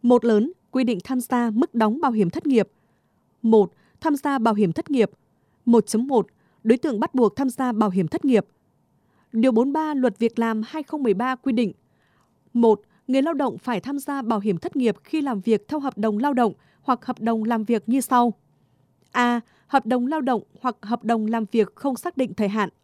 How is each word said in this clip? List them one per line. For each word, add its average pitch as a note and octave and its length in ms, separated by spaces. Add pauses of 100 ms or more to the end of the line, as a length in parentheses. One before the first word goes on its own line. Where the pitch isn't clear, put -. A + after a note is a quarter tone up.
Một A#3+ 220
lớn, A#3 280 (180)
quy B3+ 140
định A3 200
tham C4 160
gia, A#3+ 300
mức A#3+ 240
đóng A3+ 260
bảo C#4 120
hiểm G#3 180
thất D#4+ 160
nghiệp. A#3+ 220 (760)
Một, A3 300 (280)
tham D4+ 160
gia C#4 220
bảo A3+ 160
hiểm G3+ 180
thất - 180
nghiệp. B3 200 (540)
Một A#3 220
chấm A#3 200
một, B3+ 200 (380)
đối A#3+ 140
tượng B3 220
bắt - 140
buộc A3+ 220
tham C4+ 140
gia B3 220
bảo G#3+ 180
hiểm F3+ 180
thất - 160
nghiệp. A#3+ 220 (880)
Điều A#3 200
bốn B3+ 200
ba D#4 220
Luật B3+ 240
Việc A3+ 200
làm A3+ 280
hai D#4 160
không D4 200
mười A3+ 120
ba B3 220
quy C4+ 160
định. A3 200 (800)
Một, A#3 280 (260)
người C4+ 160
lao E4 120
động C4+ 240
phải A3+ 220
tham C#4+ 180
gia C#4 240
bảo A3 180
hiểm G3 180
thất - 180
nghiệp A#3+ 280
khi D#4 160
làm B3+ 200
việc G#3+ 280
theo D4+ 120
hợp C#4 180
đồng G#3 200
lao C#4+ 140
động A#3+ 200 (300)
hoặc B3 220
hợp - 160
đồng A3 240
làm A3 200
việc A3 240
như C4 120
sau. A#3+ 320 (800)
A. A#3+ 300 (260)
Hợp C4 200
đồng B3 200
lao D#4 140
động B3 220 (180)
hoặc B3 220
hợp A3 220
đồng A3 220
làm A3+ 260
việc G#3+ 220
không C4 220
xác - 200
định A#3+ 180
thời G#3 140
hạn. G3+ 200 (160)